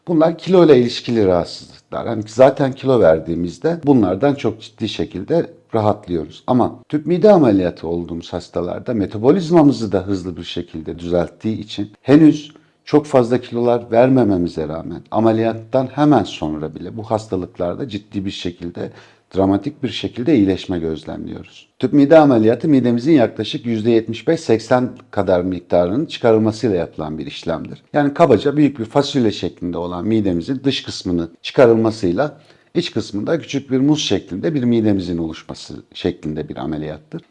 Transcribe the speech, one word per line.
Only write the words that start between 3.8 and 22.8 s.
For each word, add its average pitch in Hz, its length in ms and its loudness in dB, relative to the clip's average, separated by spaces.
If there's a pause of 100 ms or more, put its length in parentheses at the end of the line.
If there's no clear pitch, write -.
bunlardan 123 480 2
çok 113 260 -6
ciddi - 280 -10
şekilde 98 580 -4 (280)
rahatlıyoruz. 95 720 -2
Ama 110 320 0 (100)
tüp 151 180 -4
mide 180 260 4
ameliyatı 98 560 2
olduğumuz 85 440 -8
hastalarda 87 640 -8
metabolizmamızı 127 960 2
da 95 80 0
hızlı 92 360 -6
bir 85 80 -12
şekilde 82 540 -10
düzelttiği 85 600 -4
için 107 320 -10 (100)
henüz 151 520 4 (320)
çok 151 220 2
fazla 123 340 2
kilolar 120 500 -2
vermememize 104 800 2
rağmen 80 420 -10
ameliyattan 113 760 0
hemen 143 380 2
sonra 78 500 -8
bile 87 220 -14
bu 110 60 -10
hastalıklarda 98 880 -6
ciddi 101 360 -10
bir 98 60 -6
şekilde 87 600 -10 (460)
dramatik 95 460 0
bir 123 60 -4
şekilde 120 480 -2
iyileşme 95 420 0
gözlemliyoruz. 80 920 -10 (100)
Tüp 123 140 -2
mide 143 260 6
ameliyatı 127 500 4
midemizin 123 440 2